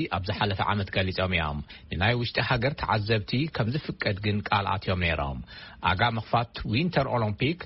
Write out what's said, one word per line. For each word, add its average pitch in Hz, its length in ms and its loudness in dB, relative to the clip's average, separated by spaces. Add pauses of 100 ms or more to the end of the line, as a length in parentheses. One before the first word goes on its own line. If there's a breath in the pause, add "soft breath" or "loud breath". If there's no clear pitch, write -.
(120)
ኣብ 90 140 -2
ዝሓለፈ 101 380 0
ዓመት 101 280 0
ገሊጾም 92 420 0
እዮም። 76 260 0 (280 loud breath)
ንናይ 101 280 2
ውሽጢ 120 260 -2
ሃገር 127 360 2
ተዓዘብቲ 107 540 0 (160)
ከም 113 240 0
ዝፍቀድ 104 500 -2
ግን 104 240 2
ቃል 101 220 2
ኣትዮም 95 340 0
ነይሮም። 73 380 0 (440 loud breath)
ኣጋ 95 280 4
መኽፋት 117 420 0 (140)
ዊንተር 139 420 2
ኦሎምፒክ 123 560 0